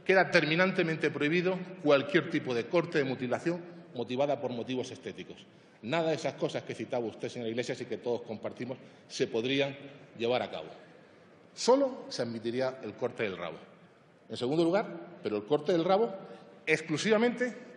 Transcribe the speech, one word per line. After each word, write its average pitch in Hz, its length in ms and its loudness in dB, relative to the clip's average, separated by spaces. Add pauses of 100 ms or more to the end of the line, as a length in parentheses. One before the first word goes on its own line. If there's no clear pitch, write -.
queda 185 260 6
terminantemente 165 800 4
prohibido 170 480 2 (240)
cualquier 143 460 6
tipo 127 260 -2
de 113 120 0
corte, 170 320 2
de 139 60 4
mutilación 123 560 -2 (340)
motivada 127 460 0
por 127 100 -4
motivos 120 400 -4
estéticos. 92 560 -12 (360)
Nada 160 280 0
de 151 60 0
esas 135 180 -4
cosas 147 300 -4
que 123 100 -8
citaba 120 320 -4
usted, 107 220 -8
señora 113 220 -6
Iglesias, 123 300 -4
y 120 60 -8
que 110 100 -6
todos 117 260 -4
compartimos, 113 560 -8 (300)
se - 180 0
podrían 139 500 0 (420)
llevar 117 240 0
a 98 80 -6
cabo. 80 180 -10 (840)
Solo 262 540 2
se - 140 -6
admitiría 117 600 -4
el 104 120 -10
corte 120 280 -4
del 98 140 -4
rabo. 82 200 -8 (720)
En 113 80 -8
segundo 147 280 2
lugar, 185 220 2 (360)
pero 104 140 0
el 104 80 -2
corte 147 280 2
del 165 120 4
rabo 202 280 4 (540)
exclusivamente 214 920 2 (200)